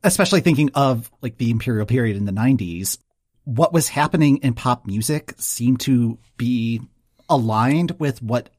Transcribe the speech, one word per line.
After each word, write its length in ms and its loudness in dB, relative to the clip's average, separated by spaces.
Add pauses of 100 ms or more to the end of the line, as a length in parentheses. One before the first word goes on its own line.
especially 380 2
thinking 340 2
of, 360 0 (100)
like, 160 -8
the 120 -2
imperial 360 -2
period 300 0
in 100 -2
the 60 -2
nineties, 680 0 (440)
what 300 0
was 140 2
happening 500 2
in 160 0
pop 320 -4
music 520 -4
seemed 440 -2
to 380 0 (180)
be 420 -2 (480)
aligned 720 0
with 220 -4
what 380 -4